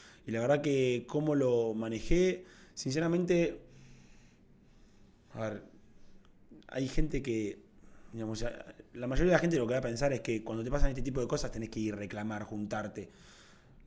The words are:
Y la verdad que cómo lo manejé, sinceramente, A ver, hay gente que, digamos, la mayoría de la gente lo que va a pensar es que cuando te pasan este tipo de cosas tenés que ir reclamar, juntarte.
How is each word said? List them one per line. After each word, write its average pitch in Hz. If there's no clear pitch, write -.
Y 110
la 113
verdad 139
que 131
cómo 151
lo 120
manejé, 113
sinceramente, 170
A 117
ver, 104
hay 131
gente 147
que, 110
digamos, 113
la 120
mayoría 147
de 165
la -
gente 165
lo 120
que 120
va 135
a -
pensar 123
es 120
que 110
cuando 113
te 123
pasan 143
este 131
tipo 127
de 120
cosas 143
tenés 110
que 113
ir 107
reclamar, 104
juntarte. 104